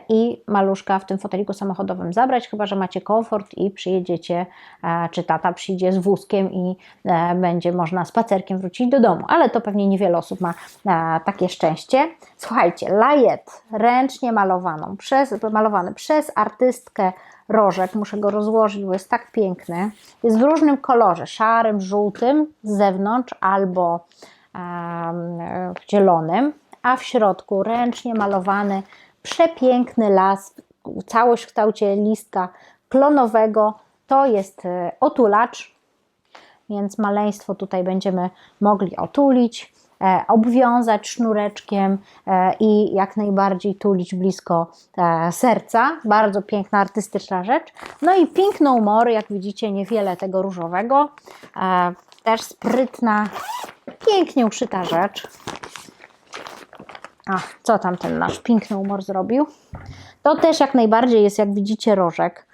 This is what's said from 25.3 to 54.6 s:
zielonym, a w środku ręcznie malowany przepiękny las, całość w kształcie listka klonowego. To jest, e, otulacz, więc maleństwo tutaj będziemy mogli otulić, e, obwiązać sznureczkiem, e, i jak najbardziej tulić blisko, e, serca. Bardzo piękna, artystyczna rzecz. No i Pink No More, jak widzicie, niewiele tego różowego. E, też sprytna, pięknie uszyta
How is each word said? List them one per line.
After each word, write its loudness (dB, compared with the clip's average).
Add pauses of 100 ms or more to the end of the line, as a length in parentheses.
zielonym, 2 (300)
a 2
w -14
środku 0
ręcznie -4
malowany -2 (400)
przepiękny 0
las, 2 (500)
całość 2
w -18
kształcie 0
listka -2 (400)
klonowego. 4 (340)
To 4
jest, -2
e, -4
otulacz, 2 (920)
więc -6
maleństwo -2
tutaj -4
będziemy -2 (320)
mogli 0
otulić, 0 (280)
e, 2
obwiązać 2
sznureczkiem, -2 (300)
e, 2
i 4
jak -2
najbardziej 0
tulić -2
blisko, -2 (260)
e, 0
serca. 0 (140)
Bardzo 2
piękna, -2
artystyczna -4
rzecz. -2 (280)
No 4
i 4
Pink 0
No 4
More, 4
jak 0
widzicie, -6
niewiele -4
tego -2
różowego. 0 (480)
E, 0 (300)
też 0
sprytna, -2 (800)
pięknie 2
uszyta -4